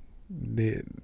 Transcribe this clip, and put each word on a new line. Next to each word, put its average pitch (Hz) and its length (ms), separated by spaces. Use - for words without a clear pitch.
de 113 560